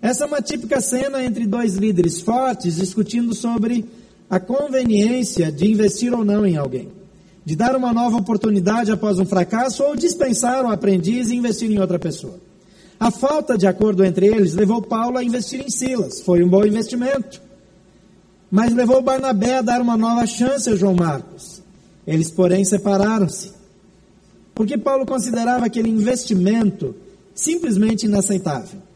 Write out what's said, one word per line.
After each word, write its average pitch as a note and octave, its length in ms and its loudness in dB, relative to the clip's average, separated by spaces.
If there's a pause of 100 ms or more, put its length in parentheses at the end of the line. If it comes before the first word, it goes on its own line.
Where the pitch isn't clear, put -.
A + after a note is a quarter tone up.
Essa B3+ 240 0
é - 20 -6
uma C#4+ 160 -4
típica B3+ 380 -4
cena C4 440 -4
entre A#3 220 -4
dois A3 280 -2
líderes F#3 460 0
fortes A#3 560 -2
discutindo A3 580 -2
sobre A#3 500 -2 (440)
a F#3 100 0
conveniência A#3+ 1120 0
de D#3+ 200 2
investir A3 420 2
ou A#3 120 -2
não G#3 200 2
em F3+ 120 2
alguém, C3 320 -6 (560)
de D3+ 120 -4
dar A#3+ 180 2
uma B3+ 180 0
nova A#3 260 0
oportunidade G#3+ 720 0
após G#3 280 0
um F#3+ 60 2
fracasso A3 580 -2
ou D4 140 0
dispensar C4 680 0
o A#3+ 40 0
aprendiz G3+ 640 0
e B3 60 0
investir A#3 340 -2
em G#3 80 2
outra F3+ 200 0
pessoa. - 400 -8 (600)
A A3 100 4
falta C#4 460 0
de F#3+ 100 2
acordo F#3+ 380 4
entre F3+ 220 2
eles G3+ 280 4
levou G#3+ 280 2
Paulo A#3+ 340 -4
a B3 80 -4
investir B3 360 -4
em C4+ 100 -10
Silas. B3+ 500 -4
Foi F3 220 4
um F3 60 4
bom G3 180 6
investimento. A#3+ 720 -2 (1120)
Mas A#3 240 2
levou B3 260 4
Barnabé C4 560 0
a B3+ 60 0
dar A#3+ 180 0
uma A#3+ 160 0
nova A#3 300 0
chance B3+ 420 -2
a A3 80 2
João F#3+ 180 2
Marcos. - 680 -4 (440)
Eles, D#3+ 240 0
porém, F#3 360 2
separaram-se. G3+ 840 0 (1000)
Porque A3 220 -2
Paulo C4+ 300 0
considerava A#3 580 0
aquele A3+ 240 0
investimento G#3+ 1040 0 (400)
simplesmente A3+ 680 0
inaceitável. F#3+ 720 -2 (180)